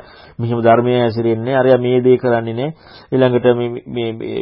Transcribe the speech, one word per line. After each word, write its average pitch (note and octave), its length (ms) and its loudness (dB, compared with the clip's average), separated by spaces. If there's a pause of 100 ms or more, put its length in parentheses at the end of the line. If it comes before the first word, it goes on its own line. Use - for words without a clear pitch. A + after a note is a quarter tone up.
(340)
මෙහෙම A#2 280 -4
ධර්මයේ A#2+ 380 4
හැසිරෙන්නේ, A#2 560 -2
අරයා C3 220 4
මේ B2 220 0
දේ B2 180 4
කරන්නේ A#2 360 -2
නැහැ. C3 180 -6 (360)
ඊළඟට B2+ 440 2
මේ, A#2+ 180 0 (140)
මේ, A#2+ 260 -8
මේ A2 320 -10